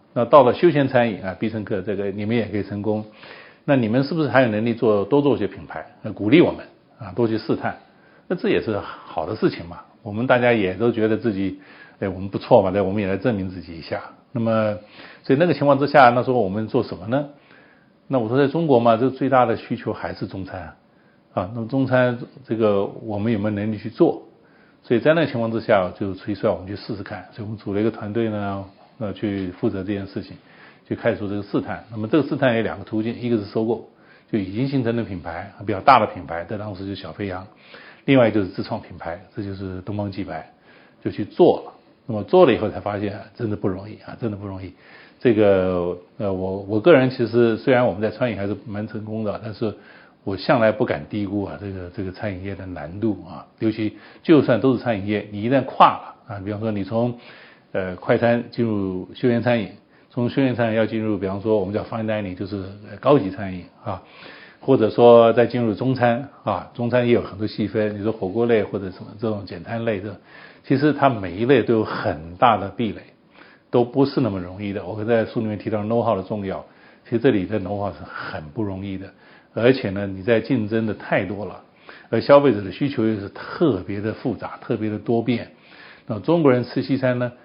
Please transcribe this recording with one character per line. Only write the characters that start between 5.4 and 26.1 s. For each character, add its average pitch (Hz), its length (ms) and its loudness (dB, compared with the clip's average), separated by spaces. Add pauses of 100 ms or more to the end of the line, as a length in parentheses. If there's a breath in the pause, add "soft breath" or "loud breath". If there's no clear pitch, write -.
品 - 180 -12
牌？ - 200 -12 (160)
那 107 100 -10
鼓 101 180 -4
励 156 120 8
我 104 100 4
们 - 140 -12 (340)
啊， 95 160 -14
多 120 100 0
去 110 120 0
试 110 180 -4
探， 104 220 -6 (500 soft breath)
那 190 80 -4
这 196 140 -4
也 113 120 2
是 107 180 -4
好 - 460 -4
的 90 120 -6
事 180 120 2
情 - 180 -10
嘛。 85 120 -16 (240)
我 107 80 -10
们 113 160 -4
大 127 100 6
家 120 160 4
也 95 220 0
都 117 160 0
觉 110 160 0
得 110 100 2
自 110 160 -2
己， 95 260 -4 (380 loud breath)
哎， 104 100 -4
我 92 120 -6
们 98 100 -8
不 107 80 -8
错 120 240 6
嘛， 98 80 2
对， 92 100 0
我 95 120 0
们 104 100 -2
也 98 60 -2
来 98 100 -2
证 123 160 0
明 95 160 -4
自 92 100 -12
己 85 160 -16
一 80 60 -14
下。 - 220 -8 (280)
那 127 80 -6
么， 110 380 0 (460 loud breath)
所 135 120 4
以 139 40 2
那 180 80 4
个 165 80 4
情 143 100 -2
况 139 140 6
之 143 80 0
下， 135 240 8
那 123 100 2
时 120 80 -2
候 123 100 2
我 104 80 0
们 104 200 -4
做 117 160 0
什 98 120 -8
么 87 120 -12
呢？ 135 220 -2 (800 soft breath)
那 135 120 0
我 110 100 -2
说 123 80 2
在 143 100 4
中 160 200 -2
国 131 120 6
嘛， 117 180 6
这 131 120 2
最 131 200 -4
大 123 180 4
的 113 100 0
需 - 180 -6
求 113 160 -6
还 87 220 -6
是 98 140 -8
中 95 180 -10
餐 92 160 -12
啊。 82 140 -16 (580 soft breath)
啊， 98 220 -4
那 120 40 -8
么 110 80 -6
中 135 200 0
餐 123 320 2 (280)
这 113 80 -4
个 104 300 2
我 110 320 -8
们 110 160 0
有 107 60 0
没 101 60 -4
有 110 40 0
能 107 220 -4
力 104 80 -6
去 110 100 -10
做？ - 320 2 (600 soft breath)
所 127 120 0
以 117 40 4
在 147 160 4
那 170 60 2
个 143 60 0
情 - 120 -4
况 113 120 -2
之 113 80 -2
下， 95 400 2
就 98 140 -4